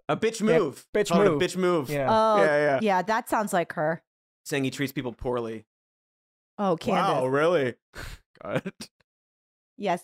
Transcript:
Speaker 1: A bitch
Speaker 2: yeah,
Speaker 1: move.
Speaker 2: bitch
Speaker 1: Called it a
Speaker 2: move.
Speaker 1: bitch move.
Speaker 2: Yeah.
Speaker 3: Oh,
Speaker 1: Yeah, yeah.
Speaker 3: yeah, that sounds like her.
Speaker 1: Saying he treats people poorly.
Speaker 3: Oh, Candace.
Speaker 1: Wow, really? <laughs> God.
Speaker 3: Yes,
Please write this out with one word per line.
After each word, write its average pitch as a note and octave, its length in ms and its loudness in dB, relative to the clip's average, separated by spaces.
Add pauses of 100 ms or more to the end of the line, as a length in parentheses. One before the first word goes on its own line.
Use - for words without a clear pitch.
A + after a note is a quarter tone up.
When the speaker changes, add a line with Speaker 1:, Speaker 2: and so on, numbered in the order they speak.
Speaker 1:
A D3+ 80 2
bitch A3+ 240 -2
Speaker 2:
yeah, G#3 180 4
Speaker 1:
move. D3 340 -2
Speaker 2:
bitch G#3 180 0
Speaker 1:
Called F#3 120 4
it G3+ 60 6
a - 20 4
Speaker 2:
move. D3 120 0
Speaker 1:
bitch F3 140 -2
move. F3 340 0
Speaker 2:
Yeah. C#3+ 200 -2
Speaker 3:
Oh, A3 320 4
Speaker 1:
Yeah, D3+ 160 4
yeah. C#3+ 240 2
Speaker 3:
yeah, F#3+ 200 2
that A3 260 -4
sounds A3 240 -2
like E3+ 220 -2
her. D#3+ 280 -4 (420)
Speaker 1:
Saying C#3 200 -2
he C3 60 0
treats C3+ 220 -6
people B2+ 200 -6
poorly. A2+ 520 -6 (960)
Speaker 3:
Oh, F#3+ 180 2
Candace. F#3 360 0 (100)
Speaker 1:
Wow, C3 40 -2
really? C#3+ 480 2 (200)
<laughs> - 480 -18
God. A2+ 300 -6 (1040)
Speaker 3:
Yes, F3+ 280 -2